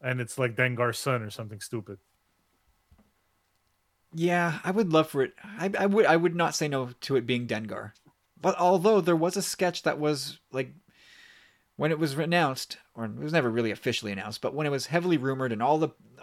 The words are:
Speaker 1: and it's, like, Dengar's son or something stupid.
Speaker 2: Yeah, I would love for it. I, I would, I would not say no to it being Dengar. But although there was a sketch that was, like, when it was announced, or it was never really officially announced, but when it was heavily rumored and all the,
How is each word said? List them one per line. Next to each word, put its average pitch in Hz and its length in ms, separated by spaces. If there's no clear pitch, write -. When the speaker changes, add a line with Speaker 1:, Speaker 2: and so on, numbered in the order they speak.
Speaker 1:
and 127 200
it's, 117 160
like, 120 200
Dengar's 120 420
son 127 240
or 107 80
something 107 300
stupid. 104 380
Speaker 2:
Yeah, 170 520
I 170 60
would 190 220
love 156 160
for 135 140
it. 123 120
I, 196 340
I 196 80
would, 202 200
I 160 100
would 170 200
not 165 180
say 151 140
no 131 220
to 139 140
it 120 100
being 120 200
Dengar. 107 460
But 185 180
although 190 420
there 175 160
was 175 200
a 196 60
sketch - 420
that 147 140
was, 147 400
like, 131 180
when 151 140
it 156 80
was 156 140
announced, 156 640
or 113 120
it 107 100
was 147 160
never 135 180
really 113 200
officially 107 420
announced, 104 300
but 131 120
when 151 120
it 143 40
was 135 160
heavily 170 300
rumored 131 340
and 113 120
all 147 160
the, 156 100